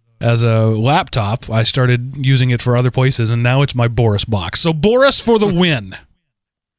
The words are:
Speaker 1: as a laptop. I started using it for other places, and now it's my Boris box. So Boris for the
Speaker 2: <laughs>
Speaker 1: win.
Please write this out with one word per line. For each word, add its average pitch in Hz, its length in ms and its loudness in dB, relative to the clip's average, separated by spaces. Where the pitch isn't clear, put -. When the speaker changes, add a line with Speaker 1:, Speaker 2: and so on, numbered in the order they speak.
Speaker 1:
as 117 220 0
a 113 240 2
laptop. 110 800 -2
I 113 140 0
started 127 640 -2
using 127 240 2
it 120 100 0
for 123 160 0
other 123 140 2
places, 127 400 0
and 117 120 -2
now 127 200 2
it's 139 120 -2
my 120 140 0
Boris 110 380 0
box. 98 340 -4
So 165 140 0
Boris 247 460 2
for 226 180 2
the 208 80 2
Speaker 2:
<laughs> 180 140 0
Speaker 1:
win. 123 360 -2